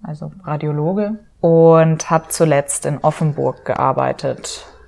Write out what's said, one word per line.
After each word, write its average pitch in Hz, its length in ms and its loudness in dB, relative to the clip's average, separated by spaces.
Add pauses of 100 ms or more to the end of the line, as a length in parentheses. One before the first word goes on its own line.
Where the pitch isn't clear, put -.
also 151 300 -12 (120)
Radiologe, 151 760 -4 (200)
und 165 680 4
hat 160 220 -2
zuletzt 147 520 0
in 147 140 -4
Offenburg 143 680 -2
gearbeitet, 131 1000 -4 (220)